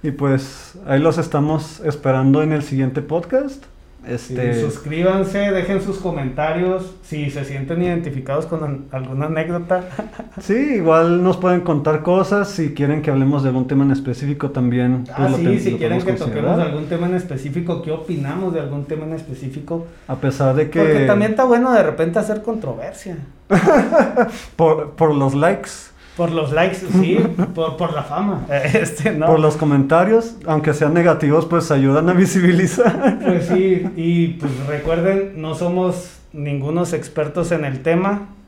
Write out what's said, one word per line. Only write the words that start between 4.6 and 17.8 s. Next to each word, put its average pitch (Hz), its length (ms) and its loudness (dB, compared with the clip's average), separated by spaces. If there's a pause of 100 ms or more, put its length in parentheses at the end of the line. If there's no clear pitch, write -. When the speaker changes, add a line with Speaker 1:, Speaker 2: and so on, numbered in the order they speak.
Speaker 2:
suscríbanse, 185 880 -2
dejen 190 320 -2
sus 196 160 -4
comentarios, 160 1040 -4
si 147 300 -6
se 147 120 -8
sienten 139 380 -6
identificados 160 640 -4
con 165 180 -6
an-, 139 280 -8
alguna 131 340 -6
anécdota. 175 560 -2 (320)
<laughs> - 280 -14
Speaker 1:
Sí, 190 120 -2 (220)
igual 170 480 4
nos 185 140 2
pueden 180 240 2
contar 151 420 0
cosas, 190 480 2
si 151 240 -4
quieren 147 260 0
que 151 80 -2
hablemos 139 320 2
de 135 80 2
algún 127 160 0
tema 139 180 2
en 139 60 4
específico 139 600 -2
también, 123 540 0
pues, - 120 -12
Speaker 2:
Ah, 135 100 2
Speaker 1:
lo 139 100 2
Speaker 2:
sí, 175 80 0
Speaker 1:
ten-, 196 140 4
Speaker 2:
si - 120 0
Speaker 1:
lo - 80 -4
Speaker 2:
quieren 165 180 0
Speaker 1:
podemos 180 240 -2
Speaker 2:
que - 40 -4
toquemos 110 260 -2
Speaker 1:
considerar. 165 200 0
Speaker 2:
algún 151 160 -6
tema 175 200 -2
en 185 80 0
específico, 165 680 -6